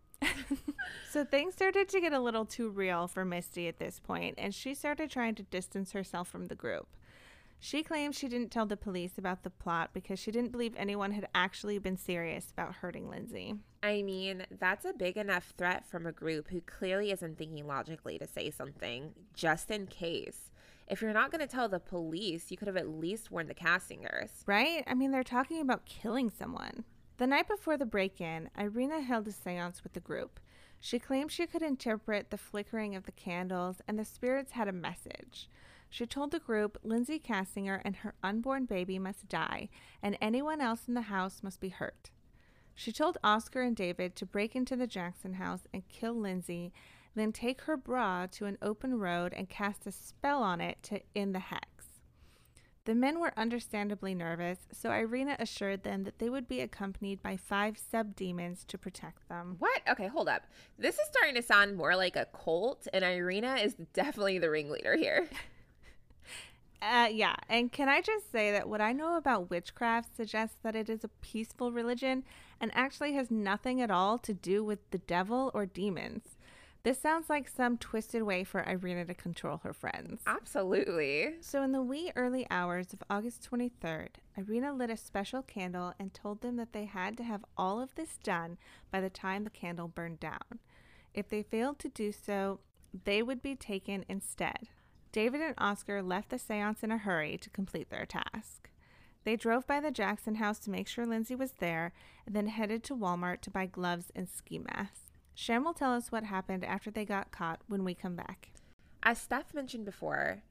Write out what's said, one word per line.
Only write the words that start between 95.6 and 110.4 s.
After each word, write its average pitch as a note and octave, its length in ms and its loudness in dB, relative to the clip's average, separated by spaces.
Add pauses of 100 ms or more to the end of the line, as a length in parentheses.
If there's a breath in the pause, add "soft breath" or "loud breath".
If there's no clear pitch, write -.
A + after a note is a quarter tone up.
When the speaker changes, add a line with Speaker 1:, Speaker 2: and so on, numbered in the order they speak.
Speaker 1:
left F3+ 260 -2
the B3+ 80 -2
seance G#3+ 460 -2
in A3 80 0
a A3+ 80 2
hurry E3+ 400 0
to - 100 -14
complete - 400 -4
their - 160 -6
task. - 640 -6 (540 soft breath)
They A3 120 2
drove A#3 300 4
by C#4+ 140 2
the D4+ 100 0
Jackson G#3 460 0
house G#3+ 240 2
to - 100 -6
make F#3+ 180 -2
sure A#3+ 200 -2
Lindsay A3+ 260 0
was B3+ 200 -2
there E3+ 400 0 (340 loud breath)
and G3+ 80 -4
then G#3 100 2
headed A3 380 0
to C#4 120 -6
Walmart F3+ 460 0
to - 80 -10
buy F#3+ 160 0
gloves F3 500 -2
and F#3 140 -4
ski - 300 -8
masks. - 400 -6 (380)
Shan A#3+ 280 2
will E4+ 80 2
tell C4+ 180 2
us A#3+ 220 0
what A3 100 0
happened F#3+ 400 -2
after G3+ 260 -4
they G#3+ 140 -4
got G3+ 300 -2
caught E3 340 -2
when G3+ 160 0
we F3+ 100 0
come F3 220 -4
back. - 360 -10 (520 loud breath)
Speaker 2:
As A#3 160 8
Steph - 340 -2
mentioned B3+ 300 -4
before, E3+ 680 0